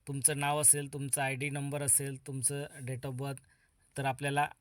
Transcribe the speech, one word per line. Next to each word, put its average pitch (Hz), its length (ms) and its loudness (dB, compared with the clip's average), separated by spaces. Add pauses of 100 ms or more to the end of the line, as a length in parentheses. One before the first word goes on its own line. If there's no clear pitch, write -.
तुमचं 139 320 2
नाव 143 220 2
असेल, 143 320 4
तुमचा 139 320 -2
आयडी 135 260 0
नंबर 143 320 -2
असेल, 139 440 0
तुमचं 143 380 -4 (220)
date 127 200 -6
of 131 100 -6
birth. 135 260 -6 (540)
तर 139 80 -2
आपल्याला 143 420 2 (140)